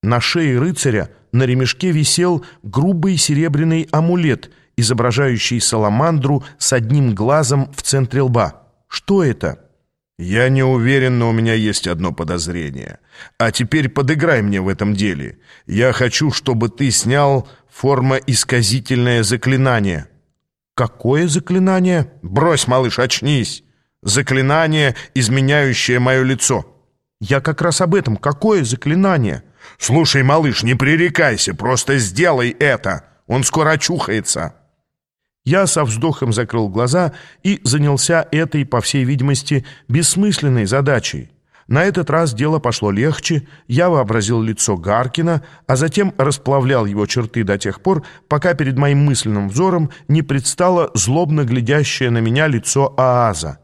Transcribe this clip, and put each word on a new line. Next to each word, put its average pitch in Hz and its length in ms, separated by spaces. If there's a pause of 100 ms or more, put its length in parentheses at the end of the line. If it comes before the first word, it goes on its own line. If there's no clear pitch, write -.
На 117 200
шее 143 380
рыцаря 139 500 (220)
на 120 120
ремешке 127 480
висел 165 540 (180)
грубый 170 540
серебряный 156 720
амулет, 165 600 (260)
изображающий 120 800
саламандру 135 840 (140)
с - 160
одним 123 400
глазом 135 640
в - 60
центре 135 400
лба. 117 420 (240)
«Что - 360
это?» 110 420 (520)
«Я 104 320
не 135 140
уверен, 127 560
но 117 100
у - 20
меня 113 220
есть 107 340
одно 87 240
подозрение. 80 880 (380)
А 113 140
теперь 131 380
подыграй 143 520
мне 101 200
в 92 60
этом 101 260
деле. 90 460 (260)
Я 117 280
хочу, 127 380
чтобы 117 380
ты 135 220
снял 135 560 (220)
формоисказительное 123 1500
заклинание». 117 840 (680)
«Какое 131 520
заклинание?» 180 840 (100)
«Брось, 139 460
малыш, 127 320
очнись! 135 640 (380)
Заклинание, 139 960 (180)
изменяющее 131 840
мое 131 240
лицо». 131 420 (560)
«Я 135 200
как 156 200
раз 170 200
об 175 140
этом. 123 200
Какое 170 480
заклинание?» 131 800 (340)
«Слушай, 139 460
малыш, 143 400
не 120 120
пререкайся, 151 760
просто 123 440
сделай 120 520
это! 117 560 (220)
Он 131 160
скоро 156 280
очухается». 110 840 (880)
Я 180 220
со 156 160
вздохом 123 500
закрыл 113 360
глаза 123 440 (300)
и 196 200
занялся 147 680
этой, 156 340
по 123 160
всей 139 220
видимости, 135 600 (220)
бессмысленной 151 760
задачей. 123 680 (360)
На 156 180
этот 185 240
раз 156 240
дело 151 260
пошло 110 320
легче, 139 560 (200)
я 170 220
вообразил 117 520
лицо 110 340
Гаркина, 123 680 (220)
а 131 100
затем 165 420
расплавлял 135 680
его 101 200
черты 113 380
до 98 140
тех 98 240
пор, 185 220 (240)
пока 151 260
перед 135 240
моим 143 280
мысленным 107 440
взором 165 420 (160)
не 156 160
предстало 165 680
злобно 147 520
глядящее 131 640
на 117 100
меня 120 280
лицо 135 500
Ааза. 113 680